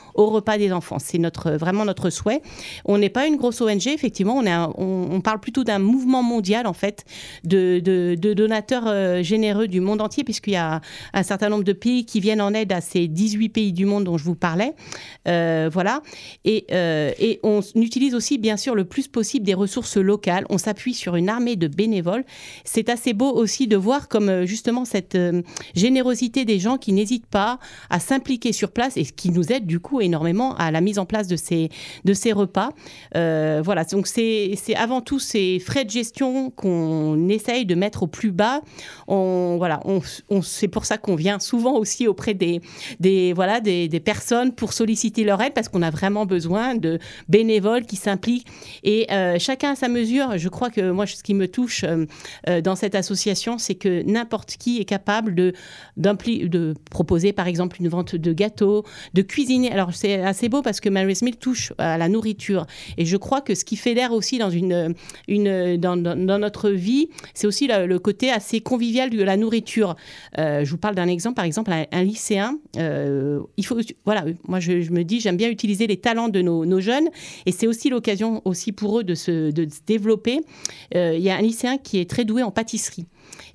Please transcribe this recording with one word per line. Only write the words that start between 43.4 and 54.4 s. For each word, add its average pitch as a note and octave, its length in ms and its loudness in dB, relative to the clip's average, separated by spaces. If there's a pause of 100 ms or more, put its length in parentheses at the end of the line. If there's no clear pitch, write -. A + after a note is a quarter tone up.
des, F3+ 280 2
des D#3+ 120 0
personnes A#3 540 0
pour A3+ 200 -4
solliciter A3+ 500 0
leur G3+ 180 4
aide C4+ 120 0
parce - 140 -2
qu'on F3+ 140 0
a E3 80 2
vraiment G3+ 360 0
besoin F#3 500 0
de E3 240 0 (280)
bénévoles A3 580 4
qui G#3 120 -10
s'impliquent. A3 500 -2 (360)
Et, G#3+ 280 2
euh, F3+ 280 2
chacun C#4 320 -2
à C4+ 40 -2
sa B3+ 140 0
mesure. A#3+ 480 0
Je E3+ 120 -2
crois B3 200 -4
que F#3 220 0
moi, G3 140 0
ce - 180 -8
qui G#3 100 0
me F#3+ 140 2
touche, A#3 360 -2
euh, E3 220 0 (420)
euh, E3+ 140 2
dans F#3+ 140 2
cette G3+ 200 -2
association, G3 640 -2
c'est G3 180 -4
que F3+ 280 0
n'importe A3+ 540 -2